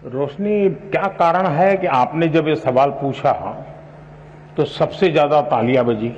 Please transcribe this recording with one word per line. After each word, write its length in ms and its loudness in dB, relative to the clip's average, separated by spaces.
रोशनी, 680 -2
क्या 180 -2
कारण 380 2
है 300 2
कि 100 -2
आपने 400 2
जब 200 2
ये 80 2
सवाल 360 2
पूछा 400 -2
तो 80 2
सबसे 440 0
ज्यादा 320 4
तालियां 440 2
बजी? 320 -2